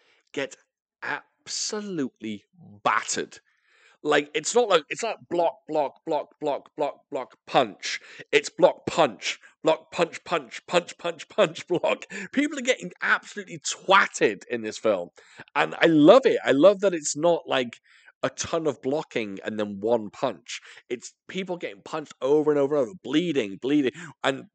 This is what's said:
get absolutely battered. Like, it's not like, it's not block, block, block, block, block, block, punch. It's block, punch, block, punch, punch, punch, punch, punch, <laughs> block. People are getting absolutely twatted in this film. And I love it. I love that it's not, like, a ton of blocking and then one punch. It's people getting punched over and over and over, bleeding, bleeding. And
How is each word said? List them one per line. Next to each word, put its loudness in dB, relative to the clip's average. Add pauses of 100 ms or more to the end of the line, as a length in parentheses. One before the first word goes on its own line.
(340)
get -8 (460)
absolutely -8 (380)
battered. -2 (640)
Like, 2
it's -4
not 4
like, 4
it's -8
not -8
block, 0 (120)
block, -2 (100)
block, -2 (100)
block, -4
block, -4 (100)
block, -8 (100)
punch. 0 (320)
It's 2
block, 4
punch, 0 (240)
block, 0
punch, -4
punch, -6
punch, -2
punch, -10
punch, 0
<laughs> -
block. -2 (280)
People -2
are -8
getting -2 (100)
absolutely -4
twatted 0
in -6
this -8
film. 0 (460)
And 0
I 6
love 8
it. 2
I 2
love 6
that 2
it's -6
not, 0
like, -2 (440)
a -2
ton -4
of -2
blocking -4
and -6
then -4
one 0
punch. -6 (280)
It's -10 (160)
people -8
getting -12
punched -10
over 4
and 2
over 0
and 2
over, -12 (100)
bleeding, 0
bleeding. 2 (300)
And -2 (100)